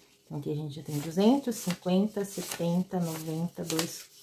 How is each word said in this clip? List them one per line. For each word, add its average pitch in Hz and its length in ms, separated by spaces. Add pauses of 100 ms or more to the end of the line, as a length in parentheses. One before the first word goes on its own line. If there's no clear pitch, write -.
(260)
Então, 156 140
aqui 151 120
a 147 40
gente 147 180
já 156 80
tem 147 160
duzentos, 208 600
cinquenta, 190 680
setenta, 180 760
noventa, 160 640
dois, 160 460 (140)